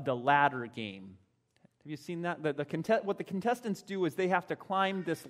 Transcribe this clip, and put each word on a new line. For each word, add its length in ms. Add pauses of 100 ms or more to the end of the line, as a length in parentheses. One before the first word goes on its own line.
the 100
ladder 520
game. 500 (680)
Have 60
you 80
seen 240
that? 220
The, 100
the 120
conte-, 380
what 140
the 60
contestants 580
do 240
is 80
they 140
have 200
to 80
climb 480
this 260